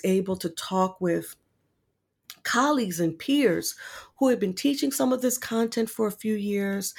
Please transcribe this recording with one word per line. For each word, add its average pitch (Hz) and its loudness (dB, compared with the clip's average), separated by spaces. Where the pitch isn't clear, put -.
able 190 2
to 170 -4
talk 185 -2
with 170 -2
colleagues 240 2
and 165 0
peers 247 2
who 269 4
had 233 4
been 190 0
teaching 277 0
some 254 2
of 254 -2
this 247 0
content 226 0
for 220 -2
a 196 -2
few 214 -4
years. 202 -2